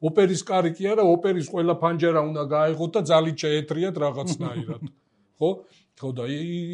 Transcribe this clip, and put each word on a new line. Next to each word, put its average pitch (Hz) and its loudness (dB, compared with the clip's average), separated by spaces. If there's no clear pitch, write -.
ოპერის 180 4
კარი 180 0
კი 185 -8
არა, 208 2
ოპერის 175 2
ყველა 170 0
ფანჯარა 165 2
უნდა 151 -2
გაეღოთ 156 0
და 214 0
ძალით 160 4
შეეთრიათ 156 -2
რაღაცნაირად. 135 -4
<laughs> - -20
ხო? 160 2
ხო 135 -10
და 123 -6
ი-, 143 -6
ი-, 170 -6